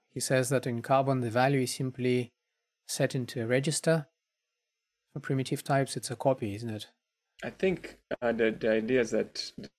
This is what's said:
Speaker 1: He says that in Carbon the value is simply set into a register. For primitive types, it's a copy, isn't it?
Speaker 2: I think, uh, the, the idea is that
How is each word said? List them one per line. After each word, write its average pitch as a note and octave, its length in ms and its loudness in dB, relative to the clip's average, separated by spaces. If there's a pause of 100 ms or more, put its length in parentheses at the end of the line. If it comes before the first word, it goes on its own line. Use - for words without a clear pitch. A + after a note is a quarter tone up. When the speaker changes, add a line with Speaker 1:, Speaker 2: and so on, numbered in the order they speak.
(100)
Speaker 1:
He B2+ 100 -10
says C3 300 2
that C3+ 160 2
in A#2+ 160 -2
Carbon C3+ 380 2
the A#2+ 100 -2
value C3 320 4
is B2 120 -4
simply B2 600 -2 (520)
set - 280 -2
into B2 280 -4
a A2+ 40 -2
register. C#3+ 640 2 (1080)
For D3+ 60 -8
primitive C3+ 440 -2
types, C#3 320 0
it's - 140 -8
a B2+ 60 -6
copy, B2 400 0
isn't A#2 120 -8
it? G#2+ 200 -8 (560)
Speaker 2:
I A#2+ 60 -6
think, - 480 -4 (220)
uh, A#2+ 100 2
the, A2+ 220 2
the A2 180 0
idea A2+ 300 2
is A2 100 0
that - 400 -4 (280)